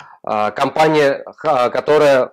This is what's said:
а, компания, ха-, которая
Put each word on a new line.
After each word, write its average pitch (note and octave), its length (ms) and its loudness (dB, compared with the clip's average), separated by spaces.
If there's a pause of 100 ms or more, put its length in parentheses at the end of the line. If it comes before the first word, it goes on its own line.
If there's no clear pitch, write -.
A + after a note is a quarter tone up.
(240)
а, G#2+ 280 -4
компания, D3 720 0 (120)
ха-, C3 340 0
которая C#3 640 2